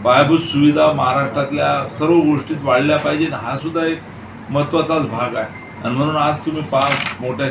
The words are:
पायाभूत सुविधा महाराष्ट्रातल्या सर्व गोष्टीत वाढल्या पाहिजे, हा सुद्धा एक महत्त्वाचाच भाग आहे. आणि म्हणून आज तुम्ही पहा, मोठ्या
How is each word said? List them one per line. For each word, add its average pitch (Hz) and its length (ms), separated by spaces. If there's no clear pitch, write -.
पायाभूत 147 360
सुविधा 151 520
महाराष्ट्रातल्या 139 1080
सर्व 156 140
गोष्टीत 151 480
वाढल्या 139 360
पाहिजे, 151 280
हा 127 320
सुद्धा 160 280
एक 160 140
महत्त्वाचाच 147 600
भाग 117 260
आहे. 110 120
आणि 123 80
म्हणून 151 200
आज 147 300
तुम्ही 156 160
पहा, 139 280
मोठ्या 127 320